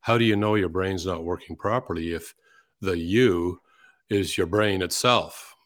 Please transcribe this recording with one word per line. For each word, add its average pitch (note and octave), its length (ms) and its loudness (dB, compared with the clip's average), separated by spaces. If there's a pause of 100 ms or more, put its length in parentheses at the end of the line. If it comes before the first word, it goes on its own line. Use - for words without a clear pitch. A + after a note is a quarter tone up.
how A#2 180 2
do A#2 60 4
you G#2+ 100 4
know G#2+ 200 2
your F#2+ 140 2
brain's F#2 360 -4
not F2 180 -4
working E2+ 320 -8
properly E2+ 580 -4
if - 220 -10 (440)
the F#2 180 -2
you F2 600 2 (500)
is G2 280 0
your F#2 100 0
brain G2+ 360 2
itself? - 720 -2 (100)